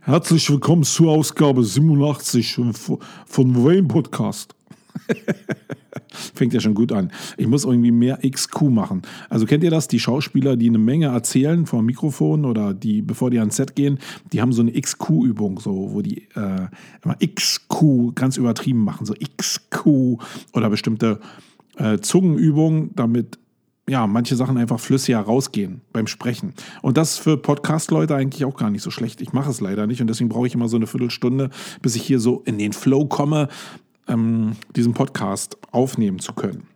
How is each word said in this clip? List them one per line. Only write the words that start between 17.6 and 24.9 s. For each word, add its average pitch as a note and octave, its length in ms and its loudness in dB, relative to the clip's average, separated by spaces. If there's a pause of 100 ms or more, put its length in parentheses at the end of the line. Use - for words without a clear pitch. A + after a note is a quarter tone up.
Q B2 460 4
ganz C3 240 0
übertrieben A#2+ 460 0
machen. G2+ 240 -4
So G#2 100 -6
X - 540 -8
Q C3 480 2 (340)
oder G#2+ 160 0
bestimmte, A2 500 -2 (580)
äh, G#2+ 200 0
Zungenübungen, D#3 960 2
damit, A#2 460 -2 (480)
ja, B2 200 0
manche A#2 280 0
Sachen B2+ 220 0
einfach A#2 220 0
flüssiger B2+ 400 0